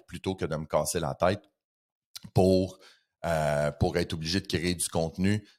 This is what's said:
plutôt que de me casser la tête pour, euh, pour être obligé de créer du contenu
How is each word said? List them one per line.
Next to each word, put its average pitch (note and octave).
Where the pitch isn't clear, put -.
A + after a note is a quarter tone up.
plutôt F#2
que F#2
de D#2+
me D#2
casser D#2
la D2
tête F#2
pour, F#2
euh, D2+
pour F2
être E2+
obligé E2
de -
créer F2
du E2
contenu F#2